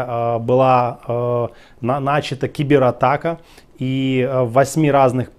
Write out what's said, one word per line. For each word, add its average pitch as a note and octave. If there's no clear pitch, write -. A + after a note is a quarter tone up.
а, A#2
была, B2+
а, A#2+
на-, C3
начата C#3
кибератака, C#3
и, C3
а, C3
в A#2
восьми C#3
разных C3+